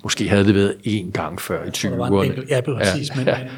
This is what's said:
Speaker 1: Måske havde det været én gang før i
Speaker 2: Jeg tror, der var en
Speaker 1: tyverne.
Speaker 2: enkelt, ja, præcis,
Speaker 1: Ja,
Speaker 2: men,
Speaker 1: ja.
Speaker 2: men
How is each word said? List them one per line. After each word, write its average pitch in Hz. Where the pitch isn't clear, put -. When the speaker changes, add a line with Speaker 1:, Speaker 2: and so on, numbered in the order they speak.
Speaker 1:
Måske -
havde 101
det 101
været 98
én 104
gang 82
før -
i -
Speaker 2:
Jeg 92
tror, -
der 87
var 120
en 110
Speaker 1:
tyverne. 98
Speaker 2:
enkelt, -
ja, 131
præcis, 113
Speaker 1:
Ja, -
Speaker 2:
men, 131
Speaker 1:
ja. -
Speaker 2:
men 127